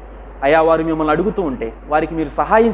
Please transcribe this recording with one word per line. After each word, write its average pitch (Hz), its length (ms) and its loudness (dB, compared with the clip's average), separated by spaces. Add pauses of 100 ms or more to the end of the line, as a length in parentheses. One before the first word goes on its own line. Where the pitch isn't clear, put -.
(440)
అయ్యా 151 180 4
వారు 160 220 4
మిమ్మల్ని 156 280 0
అడుగుతూ 185 300 0
ఉంటే 120 260 -4 (200)
వారికి 160 280 -2
మీరు 156 140 -4
సహాయం 202 440 2